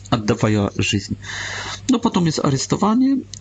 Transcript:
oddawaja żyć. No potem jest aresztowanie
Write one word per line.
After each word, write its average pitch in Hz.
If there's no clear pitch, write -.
oddawaja 107
żyć. 101
No 254
potem 190
jest 156
aresztowanie 220